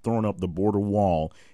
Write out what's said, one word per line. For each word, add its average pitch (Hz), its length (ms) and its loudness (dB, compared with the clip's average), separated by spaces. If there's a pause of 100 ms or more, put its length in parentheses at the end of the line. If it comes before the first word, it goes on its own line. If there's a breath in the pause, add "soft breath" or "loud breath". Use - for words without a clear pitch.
throwing 113 220 0
up 101 160 -2
the 92 80 -2
border 98 320 0
wall 101 520 0 (220 soft breath)